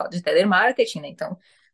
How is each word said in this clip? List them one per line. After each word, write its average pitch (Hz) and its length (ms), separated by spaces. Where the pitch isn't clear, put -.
de 175 120
telemarketing, 196 800
né? 147 80
Então, - 300